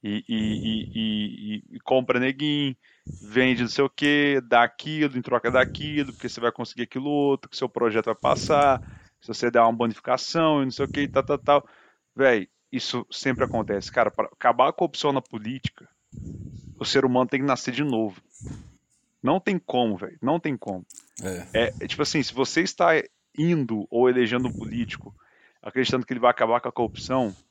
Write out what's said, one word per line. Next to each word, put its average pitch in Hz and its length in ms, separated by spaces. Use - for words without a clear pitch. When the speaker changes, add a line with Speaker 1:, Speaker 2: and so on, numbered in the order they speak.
Speaker 1:
e, 104 260
e, 117 60
e, 107 600
e, 107 600
e, - 40
e 113 60
compra 127 380
neguinho, 139 560
vende 123 400
não 120 80
sei 139 140
o 135 60
quê, 147 540
dá 120 200
aquilo 151 520
em 123 60
troca 120 300
daquilo, 139 640
porque - 160
você - 100
vai 117 120
conseguir 120 320
aquilo 135 260
outro, 143 380
que - 100
seu 127 120
projeto 110 360
vai 113 100
passar, 139 680
se - 60
você 120 240
der 117 100
uma 113 120
bonificação 131 880
e 135 40
não 131 60
sei 139 140
o - 60
quê, 143 100
e 139 60
tal, 135 160
tal, 143 140
tal. 143 320
Véi, 120 320
isso 123 400
sempre 131 320
acontece. 107 480
Cara, 113 180
pra - 160
acabar 123 440
a - 40
corrupção 151 400
na 131 80
política, - 680
o 113 60
ser 135 200
humano 127 240
tem 135 120
que 139 40
nascer 127 280
de 131 100
novo. 110 360
Não 156 180
tem 185 200
como, 117 380
véi. 87 240
Não 107 180
tem 151 180
como. 92 280
Speaker 2:
É. 90 320
Speaker 1:
É, 113 280
é - 60
tipo - 140
assim, 143 220
se - 100
você 131 280
está 175 300
indo 135 540
ou 123 180
elegendo 123 380
um 113 60
político 110 600
acreditando 123 440
que - 80
ele 120 80
vai 123 100
acabar 117 300
com 123 80
a - 20
corrupção 120 640